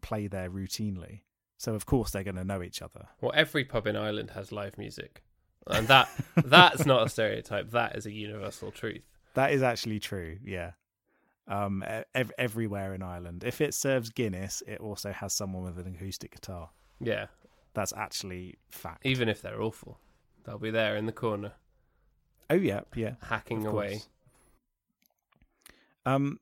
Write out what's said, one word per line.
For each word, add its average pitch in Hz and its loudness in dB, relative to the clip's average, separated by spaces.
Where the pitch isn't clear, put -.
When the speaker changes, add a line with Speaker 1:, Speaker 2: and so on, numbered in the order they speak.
Speaker 1:
play 107 -4
there 92 -6
routinely. 98 -6
So - -4
of 107 -4
course 123 4
they're 98 -2
gonna 92 -4
know 95 -2
each 90 -10
other. 92 -16
Speaker 2:
Well, 127 0
every 151 4
pub 110 -2
in 107 2
Ireland 107 -4
has 98 -10
live 101 -8
music, - -12
and 110 0
that, 131 10
Speaker 1:
<laughs> - -4
Speaker 2:
that's 156 10
not 123 8
a - 0
stereotype. 107 -2
That 117 0
is 107 -6
a 107 -8
universal 104 -8
truth. - -8
Speaker 1:
That 139 4
is 135 4
actually 113 0
true. 90 -8
Yeah. 90 -6
Um, 98 -2
e-, 113 -4
ev-, 127 0
everywhere 107 -2
in 95 -8
Ireland, 87 -8
if 120 -2
it 147 0
serves 131 0
Guinness, 98 -4
it 107 -10
also 101 -8
has 98 -6
someone 95 -4
with 90 -8
an 92 -8
acoustic 95 -10
guitar. - -12
Speaker 2:
Yeah. 107 -2
Speaker 1:
That's 98 -2
actually 92 -8
fact. - -14
Speaker 2:
Even 127 4
if 104 0
they're 107 -8
awful, - -6
they'll 110 -10
be 110 -4
there 110 4
in 107 -2
the 113 -2
corner. 104 -2
Speaker 1:
Oh, 151 4
yeah, 131 2
yeah. 113 -4
Speaker 2:
Hacking 110 -2
Speaker 1:
Of 107 0
Speaker 2:
away. 101 0
Speaker 1:
course. 107 -8
Um, 139 2